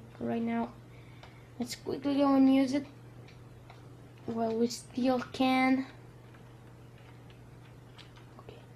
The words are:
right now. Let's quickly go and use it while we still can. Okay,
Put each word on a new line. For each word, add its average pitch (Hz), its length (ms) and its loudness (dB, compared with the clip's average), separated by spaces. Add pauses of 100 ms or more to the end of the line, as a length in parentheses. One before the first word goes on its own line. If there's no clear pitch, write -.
(180)
right 233 240 -4
now. 233 300 -2 (840)
Let's 233 160 -6
quickly 277 420 -4
go 277 180 4
and 269 180 8
use 269 200 4
it 285 140 -2 (1400)
while 226 280 -4
we 233 140 0
still 254 520 -2 (120)
can. 262 540 2 (2500)
Okay, - 180 -20 (180)